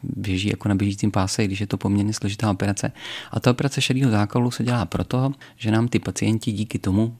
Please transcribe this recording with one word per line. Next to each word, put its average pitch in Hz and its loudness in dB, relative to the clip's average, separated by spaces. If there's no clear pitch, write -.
běží 98 -2
jako 104 -2
na 104 4
běžícím 101 2
páse, 98 0
i - 0
když 95 -2
je 107 -4
to 107 -4
poměrně 101 2
složitá 104 -2
operace. 101 -2
A 113 -2
ta - 4
operace 135 0
šedého 131 2
zákalu 110 2
se 120 -4
dělá 120 0
proto, 127 0
že 110 -2
nám 113 4
ty 110 2
pacienti 107 -2
díky 104 -2
tomu, 107 2